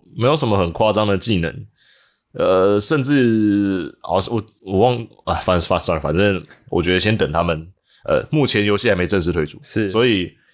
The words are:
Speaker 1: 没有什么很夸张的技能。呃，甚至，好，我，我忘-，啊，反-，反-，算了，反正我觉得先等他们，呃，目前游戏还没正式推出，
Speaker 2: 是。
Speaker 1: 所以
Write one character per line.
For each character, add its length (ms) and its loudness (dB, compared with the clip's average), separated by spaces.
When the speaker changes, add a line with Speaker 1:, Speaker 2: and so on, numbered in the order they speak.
Speaker 1:
没 80 0
有 100 4
什 120 -2
么 100 2
很 140 0
夸 200 0
张 140 0
的 100 0
技 220 -2
能。 300 -6
呃， 400 2
甚 240 0
至， 1000 0
好， 140 -4
我， 140 -4
我 140 -2
忘-， 280 0
啊， 120 -2
反-， 260 0
反-， 180 -2
算 160 -2
了， 60 -4
反 120 -2
正 320 0
我 160 0
觉 80 0
得 80 2
先 160 0
等 160 -2
他 100 0
们， 300 -4
呃， 260 0
目 160 2
前 200 0
游 100 2
戏 140 0
还 60 2
没 120 0
正 140 0
式 100 0
推 140 -2
出， 180 -12
Speaker 2:
是。 260 -4
Speaker 1:
所 160 2
以 280 0